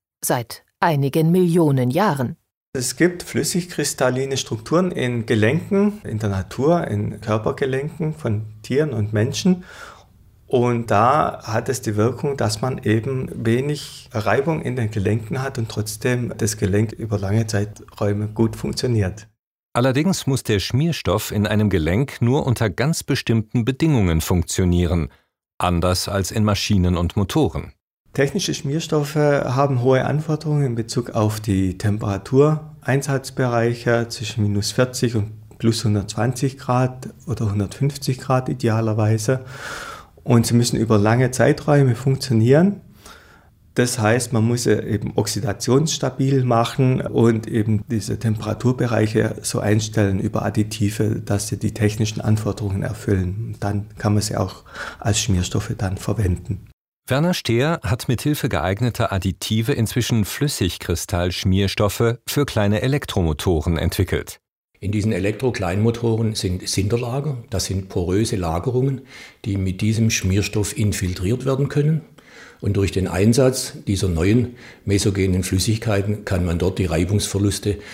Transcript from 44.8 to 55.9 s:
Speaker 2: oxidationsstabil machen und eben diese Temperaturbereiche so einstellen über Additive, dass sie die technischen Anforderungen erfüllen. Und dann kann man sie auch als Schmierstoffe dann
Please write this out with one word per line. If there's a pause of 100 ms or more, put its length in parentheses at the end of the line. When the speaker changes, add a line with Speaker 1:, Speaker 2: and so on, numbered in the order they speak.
Speaker 2:
oxidationsstabil
machen
und
eben
diese
Temperaturbereiche
so
einstellen
über
Additive,
dass
sie
die
technischen
Anforderungen
erfüllen.
Und
dann (120)
kann
man
sie
auch (340)
als
Schmierstoffe
dann